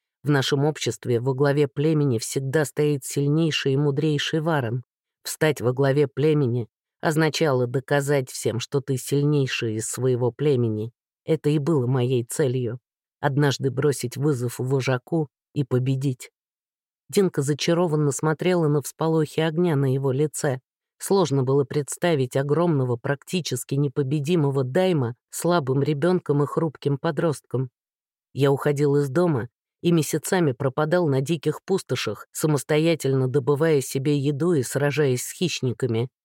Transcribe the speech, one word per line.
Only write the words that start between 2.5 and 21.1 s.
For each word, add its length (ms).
стоит 400
сильнейший 680
и 20
мудрейший 640
Варен. 440
Встать 380
во 120
главе 340
племени 640
означало 640
доказать 640
всем, 300
что 200
ты 160
сильнейший 800
из 140
своего 420
племени. 640
Это 260
и 80
было 280
моей 380
целью. 540
Однажды 500
бросить 460
вызов 420
вожаку 680
и 120
победить. 640
Динка 320
зачарованно 680
смотрела 560
на 140
всполохи 580
огня 360
на 160
его 200
лице. 480
Сложно 440